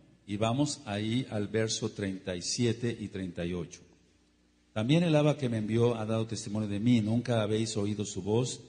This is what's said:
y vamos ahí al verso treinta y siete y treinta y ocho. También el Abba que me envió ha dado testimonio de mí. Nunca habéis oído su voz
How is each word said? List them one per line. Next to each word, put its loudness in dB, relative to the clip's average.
y -4
vamos 0
ahí -2
al -4
verso 0
treinta -6
y -6
siete 0
y -8
treinta -6
y -4
ocho. -8
También 2
el 4
Abba 4
que -2
me 0
envió 2
ha -4
dado 0
testimonio -4
de -2
mí. 6
Nunca 2
habéis 0
oído -2
su -6
voz 0